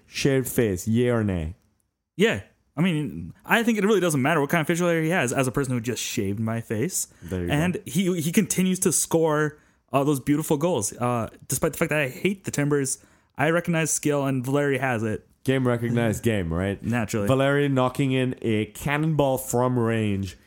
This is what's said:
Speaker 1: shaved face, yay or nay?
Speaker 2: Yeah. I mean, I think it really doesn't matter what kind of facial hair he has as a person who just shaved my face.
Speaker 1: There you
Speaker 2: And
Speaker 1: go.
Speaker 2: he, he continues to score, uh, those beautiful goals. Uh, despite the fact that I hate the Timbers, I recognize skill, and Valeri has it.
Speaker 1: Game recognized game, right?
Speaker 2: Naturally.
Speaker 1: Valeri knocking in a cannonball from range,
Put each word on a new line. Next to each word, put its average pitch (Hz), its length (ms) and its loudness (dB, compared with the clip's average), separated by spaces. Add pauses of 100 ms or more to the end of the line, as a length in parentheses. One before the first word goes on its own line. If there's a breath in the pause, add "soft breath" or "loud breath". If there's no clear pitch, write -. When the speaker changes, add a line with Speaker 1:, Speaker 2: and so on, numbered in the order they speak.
Speaker 1:
shaved 135 420 0
face, 104 400 0
yay 120 220 2
or 117 140 2
nay? 87 320 -2 (600)
Speaker 2:
Yeah. 170 260 0 (360)
I 143 40 0
mean, 139 520 -2 (120)
I 226 180 2
think 220 140 2
it 202 60 0
really 202 160 4
doesn't 160 220 2
matter 156 180 2
what 143 100 0
kind 170 120 2
of 147 60 -2
facial 175 200 0
hair 165 140 2
he 160 80 0
has 165 240 0
as 131 140 0
a 131 40 -2
person 131 220 -2
who 120 80 -2
just 113 200 -4
shaved 101 380 -4
my 113 220 -2
face. 117 460 -4 (140)
Speaker 1:
There 90 220 -4
you 87 80 -2
Speaker 2:
And 160 240 0
Speaker 1:
go. - 100 -6
Speaker 2:
he, 175 360 0
he 156 100 -2
continues 185 480 2
to 185 120 2
score, 151 680 0 (320 soft breath)
uh, 139 140 2
those 143 160 0
beautiful 151 360 0
goals. 147 360 -2
Uh, 120 360 -2 (200)
despite 151 240 -2
the - 40 -12
fact 165 120 0
that 151 100 0
I 143 80 0
hate 190 380 -4
the - 60 -8
Timbers, 143 480 -2 (380 soft breath)
I 147 120 0
recognize 165 420 0
skill, 143 340 0
and 135 200 -2
Valeri 139 320 0
has 123 260 -2
it. 107 240 -4 (160)
Speaker 1:
Game 131 240 2
recognized 117 560 0
game, 95 300 0
right? 95 280 -2
Speaker 2:
Naturally. 110 460 -2
Speaker 1:
Valeri 139 400 2
knocking 131 460 0
in 127 280 0
a 107 260 0
cannonball 143 720 0
from 123 380 0
range, 107 680 0